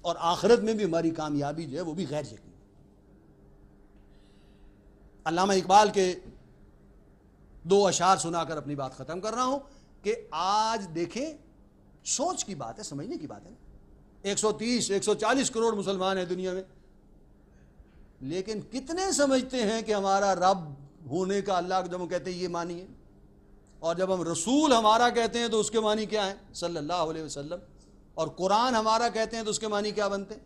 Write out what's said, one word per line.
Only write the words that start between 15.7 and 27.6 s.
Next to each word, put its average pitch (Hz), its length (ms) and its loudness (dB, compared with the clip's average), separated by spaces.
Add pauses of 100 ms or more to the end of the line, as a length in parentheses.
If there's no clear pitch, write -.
मुसलमान 190 420 -2
हैं 180 100 -4
दुनिया 185 240 -4
में, 190 120 -6 (1600)
लेकिन 190 360 -6 (120)
कितने 330 420 -2
समझते 262 480 2
हैं 220 220 0
कि 214 80 -2
हमारा 196 420 2
रब 175 420 2 (340)
होने 185 320 0
का, 196 140 0
अल्लाह 180 260 0
को 180 60 -6
जब 180 120 -6
हम 175 80 -4
कहते 180 240 -4
हैं 175 60 -8
ये 185 120 -4
मानिए, 175 380 -6 (960)
और 170 140 0
जब 185 160 0
हम 180 120 0
रसूल 262 480 4
हमारा 226 400 6
कहते 233 260 0
हैं 233 120 -2
तो 220 100 2
उसके 220 220 0
मानी 214 240 0
क्या 208 180 -2
है, 196 160 -6 (140)
सल्लल्लाहु 170 540 -2
अलैहि 160 180 -6
वसल्लम, 147 340 -10 (560)